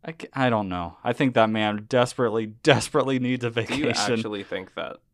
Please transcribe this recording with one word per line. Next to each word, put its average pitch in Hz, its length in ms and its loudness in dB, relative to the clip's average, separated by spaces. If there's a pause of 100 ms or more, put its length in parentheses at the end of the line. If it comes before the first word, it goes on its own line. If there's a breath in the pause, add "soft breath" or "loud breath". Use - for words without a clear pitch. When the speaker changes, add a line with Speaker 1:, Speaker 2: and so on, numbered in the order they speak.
Speaker 1:
I 160 140 -12
c-, - 140 -14
I 131 160 0
don't 107 180 0
know. 87 340 -8
I 120 120 -2
think 135 200 0
that 110 140 6
man 107 400 -2
desperately, 120 580 2
desperately 131 720 2
needs 123 260 -2
a 120 60 0
Speaker 2:
Do 117 100 -2 (140)
you 143 120 -2
Speaker 1:
vacation. - 260 0
Speaker 2:
actually 110 300 -2
think 92 320 -10
that - 240 -8 (160)